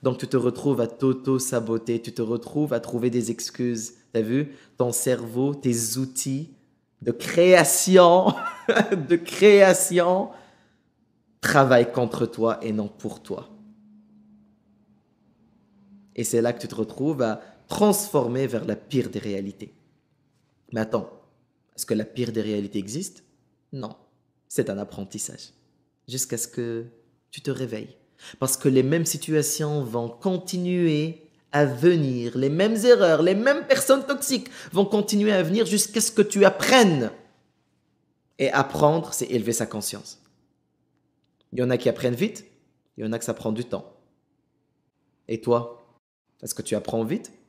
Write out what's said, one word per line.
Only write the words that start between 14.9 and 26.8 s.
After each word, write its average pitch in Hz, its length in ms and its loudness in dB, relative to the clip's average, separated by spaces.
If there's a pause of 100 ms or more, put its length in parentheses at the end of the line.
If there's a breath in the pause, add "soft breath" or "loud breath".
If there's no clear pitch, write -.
Et 120 100 -8
c'est 113 160 0
là 120 120 0
que - 80 -10
tu - 80 -12
te - 60 -14
retrouves 131 480 -4
à 110 180 -4 (280 loud breath)
transformer 135 760 0
vers 117 180 -4
la 107 100 -4
pire 110 360 -4
des 104 80 -8
réalités. 98 560 -10 (1000)
Mais 113 80 -4
attends, 110 300 -4 (680)
est-ce - 80 -10
que 113 100 -4
la 107 100 -2
pire 113 280 -6
des 110 80 -4
réalités 104 380 -4
existe ? 113 440 -10 (500)
Non, 120 240 -12 (520)
c'est 113 220 -4
un 98 80 -6
apprentissage. - 760 -14 (560)
Jusqu'à 123 300 -8
ce - 100 -8
que 117 380 -8 (440)